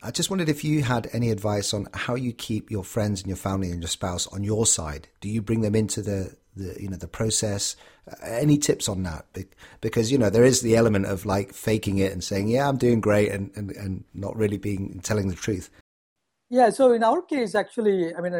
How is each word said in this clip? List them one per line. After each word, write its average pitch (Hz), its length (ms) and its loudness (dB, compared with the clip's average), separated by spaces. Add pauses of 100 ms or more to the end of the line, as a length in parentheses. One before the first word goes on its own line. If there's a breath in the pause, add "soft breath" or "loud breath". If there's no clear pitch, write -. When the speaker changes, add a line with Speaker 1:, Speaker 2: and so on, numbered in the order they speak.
Speaker 1:
I 113 80 -8
just 170 180 -4
wondered 180 200 -2
if 151 160 -2
you 151 180 2
had 120 300 -2
any 117 180 0
advice 104 420 -2
on 101 200 -4
how - 220 -4
you 123 180 -4
keep - 360 -6
your 101 140 -4
friends 104 380 -2
and 95 80 -8
your 95 80 -4
family 95 340 -2
and 87 100 -6
your 85 60 -6
spouse 87 400 -4
on 101 160 -6
your 107 220 2
side. 78 420 -2 (140)
Do 98 80 -6
you 110 120 -2
bring 110 200 0
them 104 140 2
into 110 260 0
the, 98 340 -4 (220)
the, 95 200 -10
you 98 120 -8
know, 92 80 -8
the 87 100 -12
process? 107 720 -2 (280 soft breath)
Uh, - 100 -16 (100)
any 143 320 4
tips - 320 0
on 95 140 -4
that? 80 280 -8
Be-, 95 140 -10 (340 loud breath)
because, 110 320 0
you 139 60 4
know, 110 120 4
there 113 140 6
is 127 180 6
the 113 140 4
element 107 300 4
of, 98 200 -4
like, 101 280 -2
faking 104 460 0
it 95 120 2
and 90 100 -8
saying, 101 280 -2
"Yeah, 135 180 2
I'm 139 100 2
doing 120 220 4
great," 104 320 4
and, 98 240 -4
and, 101 160 -8
and 95 320 -6 (100)
not 98 220 -6
really 104 220 0
being, 98 460 -6
telling 101 260 -2
the 90 60 -4
truth. 92 340 -6 (800 soft breath)
Speaker 2:
Yeah. 240 200 6
So 262 220 6
in 226 100 4
our 247 200 4
case, 240 340 -4
actually, 190 580 0
I 170 60 -8
mean, 175 200 -4